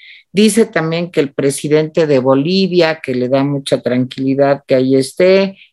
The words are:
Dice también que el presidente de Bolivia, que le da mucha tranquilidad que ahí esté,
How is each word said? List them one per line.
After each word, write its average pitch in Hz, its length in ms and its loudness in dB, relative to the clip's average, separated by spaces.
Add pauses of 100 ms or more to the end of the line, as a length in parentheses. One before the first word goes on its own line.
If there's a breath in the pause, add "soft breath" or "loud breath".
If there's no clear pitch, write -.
(320 loud breath)
Dice 214 340 2
también 170 460 -4
que - 80 -2
el 139 120 -2
presidente 151 760 -2
de 147 100 2
Bolivia, 160 840 0
que 135 140 -8
le 123 160 -4
da 135 140 0
mucha 139 400 -4
tranquilidad 135 840 -2
que - 80 0
ahí 131 220 2
esté, 190 640 0 (140)